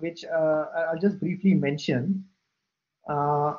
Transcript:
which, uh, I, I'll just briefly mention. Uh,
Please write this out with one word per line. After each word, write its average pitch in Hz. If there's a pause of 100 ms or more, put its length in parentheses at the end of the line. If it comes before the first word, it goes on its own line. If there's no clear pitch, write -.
which, 165
uh, 156
I, 165
I'll 165
just 202
briefly 190
mention. 147 (800)
Uh, 147